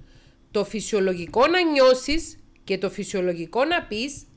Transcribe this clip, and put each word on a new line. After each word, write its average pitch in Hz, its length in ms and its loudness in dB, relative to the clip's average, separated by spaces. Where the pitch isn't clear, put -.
το 202 140 0
φυσιολογικό 190 800 0
να 359 140 2
νιώσεις 285 800 2
και 190 140 -4
το 190 120 -4
φυσιολογικό 185 760 -4
να 330 180 -2
πεις 240 420 -8